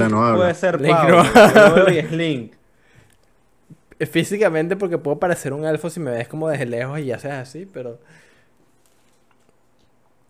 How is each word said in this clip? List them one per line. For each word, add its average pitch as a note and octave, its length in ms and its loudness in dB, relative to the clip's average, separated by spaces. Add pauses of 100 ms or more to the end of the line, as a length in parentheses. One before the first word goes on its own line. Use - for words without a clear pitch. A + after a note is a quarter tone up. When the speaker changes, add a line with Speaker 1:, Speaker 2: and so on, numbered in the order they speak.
Speaker 1:
sea, A3 80 0
no G#3+ 120 0
habla. A#2 160 2
Speaker 2:
puede F3+ 160 0
ser F3 240 -2
Speaker 3:
Link D3+ 160 0
Speaker 2:
Pablo. E3 220 4
Speaker 3:
no - 80 6
Speaker 2:
Yo - 80 -2
lo G#3+ 220 8
veo G#3+ 100 8 (200)
Speaker 3:
habla. F#3 100 4
Speaker 2:
y E3 40 0
es D3+ 140 -4
Link. D#3 400 -6 (1500)
Speaker 3:
Eh, D#3+ 60 -6
físicamente, E3+ 720 -2
porque F3+ 220 -4
puedo C#3+ 200 -6
parecer E3 360 -4
un D3+ 100 -8
elfo D#3 240 -4
si D#3+ 100 -12
me D3 120 -8
ves A#2 180 -6
como D#3 220 -6
desde C3+ 160 -4
lejos B2 340 -8
y C#3+ 60 -10
ya A#2 120 -6
seas C3+ 300 -12
así, E3+ 160 -18
pero B2 340 -16 (2250)